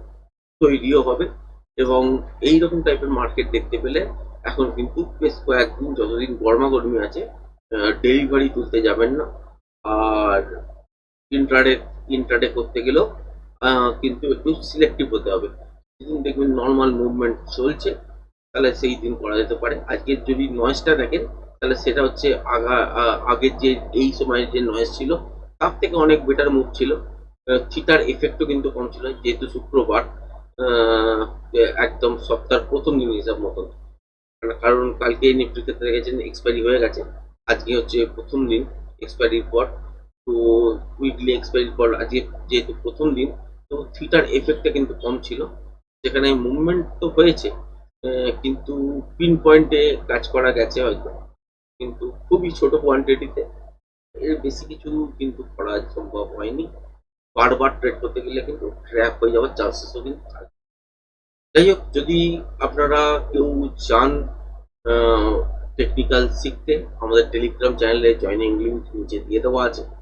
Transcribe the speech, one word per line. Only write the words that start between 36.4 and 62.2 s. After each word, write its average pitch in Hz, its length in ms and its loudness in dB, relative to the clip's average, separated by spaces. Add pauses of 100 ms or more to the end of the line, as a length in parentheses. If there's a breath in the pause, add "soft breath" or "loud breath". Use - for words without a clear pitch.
হয়ে 123 160 4
গেছে, 113 260 0 (420)
আজকে 117 300 0
হচ্ছে 117 380 0
প্রথম 131 340 -4
দিন 117 160 0 (380)
এক্সপায়ারির 113 480 0
পর। 120 160 2 (600)
তো 123 60 -2 (640)
উইকলি 131 340 -2
এক্সপায়ারির 120 440 -2
পর 117 180 2
আজকে 113 260 -2 (280)
যেহেতু 120 340 -2
প্রথম 147 320 -2
দিন, 135 180 -2 (380)
তো 143 140 -8 (140)
থিটার 160 260 4
এফেক্টটা 147 460 0
কিন্তু 135 240 -2
কম 123 280 -4
ছিল, 147 240 -8 (580)
যেখানে 135 300 2
মুভমেন্ট 156 520 0 (140)
তো 170 80 -2
হয়েছে, 160 420 4
আহ, - 920 -6
কিন্তু 139 600 -4 (140)
পিন 170 200 4
পয়েন্টে 151 600 6 (120)
কাজ 120 200 -2
করা 127 240 2
গেছে 117 300 0
হয়তো, - 280 -2 (680)
কিন্তু - 320 -8
খুবই - 400 0
ছোট 139 240 2
কোয়ান্টিটিতে, 139 680 2 (720)
এর 151 260 -4
বেশি - 240 -6
কিছু 151 540 -8
কিন্তু 131 240 -8 (140)
করা 104 380 -6
সম্ভব 104 280 -8 (140)
হয়নি। 117 320 -8 (680)
বারবার 127 340 4 (100)
ট্রেড 123 200 0
করতে 123 200 -6
গেলে 127 200 -6
কিন্তু 113 300 -8
ট্র্যাপ 117 500 -2
হয়ে 117 120 4
যাওয়ার 120 240 2
চান্সেসও 113 460 -6
কিন্তু 135 180 -10 (120)
থাকে। - 220 -18 (1000)
যাই 180 160 10
হোক, 190 80 4 (160)
যদি 170 460 2 (200)